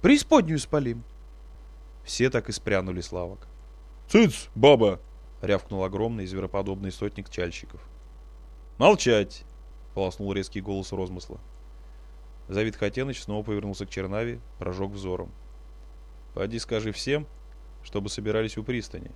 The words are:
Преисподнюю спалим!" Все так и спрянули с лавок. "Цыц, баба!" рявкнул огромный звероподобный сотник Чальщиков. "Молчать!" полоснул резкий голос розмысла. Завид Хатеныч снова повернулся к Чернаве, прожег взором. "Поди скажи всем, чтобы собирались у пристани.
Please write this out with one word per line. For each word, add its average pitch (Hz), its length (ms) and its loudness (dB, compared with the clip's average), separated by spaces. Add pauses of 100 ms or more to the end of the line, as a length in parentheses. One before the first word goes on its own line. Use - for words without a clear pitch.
Преисподнюю 233 560 8
спалим!" 123 460 0 (1000)
Все - 260 2
так 117 180 0
и 117 40 -6
спрянули 92 480 0
с - 100 -8
лавок. 90 380 -6 (600)
"Цыц, 202 460 8
баба!" 110 460 10 (400)
рявкнул 98 440 2
огромный 101 420 0
звероподобный 95 680 -4
сотник - 380 -6
Чальщиков. - 500 -6 (960)
"Молчать!" 120 680 6 (500)
полоснул 98 380 -2
резкий 98 280 -2
голос 95 320 -4
розмысла. 92 480 -8 (1080)
Завид 107 280 0
Хатеныч 127 460 -2
снова 104 200 -4
повернулся 101 440 -4
к - 40 -12
Чернаве, 110 500 -4 (180)
прожег 95 340 -4
взором. 92 400 -6 (1000)
"Поди 104 240 -2
скажи 110 340 -2
всем, 143 340 0 (560)
чтобы 101 280 -4
собирались 107 480 0
у 110 60 -6
пристани. 104 520 -4